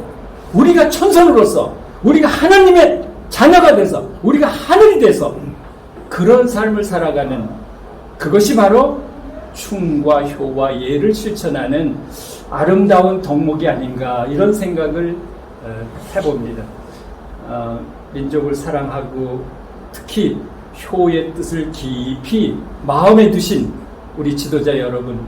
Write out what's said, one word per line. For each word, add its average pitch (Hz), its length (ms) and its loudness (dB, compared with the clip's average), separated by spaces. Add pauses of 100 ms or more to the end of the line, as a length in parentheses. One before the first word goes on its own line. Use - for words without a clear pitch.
(520)
우리가 320 380 4
천선으로서 339 840 4 (280)
우리가 302 260 4
하나님의 359 800 6 (200)
자녀가 349 460 6
돼서 - 340 -2 (140)
우리가 294 260 2
하늘이 392 520 4
돼서 - 360 2 (720)
그런 240 380 4
삶을 214 380 -2
살아가는 143 640 -4 (680)
그것이 202 360 2
바로 226 480 4 (500)
충과 151 720 -2
효와 135 560 -6
예를 147 340 0
실천하는 160 840 -4 (540)
아름다운 190 720 2
덕목이 151 480 -2
아닌가 123 580 -4
이런 175 260 0
생각을, 170 640 -4 (480)
어, 113 240 -12 (260)
해봅니다. 117 480 -6 (840)
어, 117 340 -8 (320)
민족을 143 420 -4
사랑하고 135 920 -8 (480)
특히 - 460 -6 (460)
효의 170 500 -2
뜻을 165 380 -8
깊이 131 840 -4 (300)
마음에 196 440 6
두신 185 420 -2 (440)
우리 143 200 -4
지도자 139 420 -2
여러분 123 500 -6